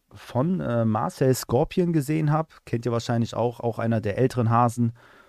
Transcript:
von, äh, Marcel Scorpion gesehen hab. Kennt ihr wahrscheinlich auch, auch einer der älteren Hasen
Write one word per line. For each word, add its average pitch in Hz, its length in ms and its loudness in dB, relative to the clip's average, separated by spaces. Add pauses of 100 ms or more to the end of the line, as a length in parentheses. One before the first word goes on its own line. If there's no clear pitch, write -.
(140)
von, 165 440 -2
äh, 120 240 0
Marcel 127 520 2
Scorpion 165 580 0
gesehen 156 380 0
hab. - 340 -4
Kennt 120 220 -4
ihr 120 40 0
wahrscheinlich 117 440 -2
auch, 120 240 -2
auch 117 180 -4
einer 113 240 0
der 101 160 -4
älteren 120 320 2
Hasen 117 440 2 (360)